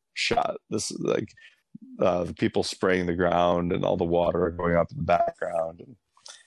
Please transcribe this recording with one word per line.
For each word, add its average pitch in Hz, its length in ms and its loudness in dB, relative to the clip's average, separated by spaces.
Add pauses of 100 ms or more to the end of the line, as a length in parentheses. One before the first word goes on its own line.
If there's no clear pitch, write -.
(120)
shot. - 440 -2 (120)
This 107 220 -4
is - 100 -10
like, - 300 -2 (680)
uh, 90 260 2
the 85 100 -6
people 107 280 0
spraying 90 440 0
the 87 100 0
ground 87 560 2
and 95 140 0
all 95 100 2
the 90 80 0
water 85 460 2
going 87 260 -2
up 85 140 2
in 147 80 -12
the - 40 -6
background. 85 800 -2
And 123 120 -20 (500)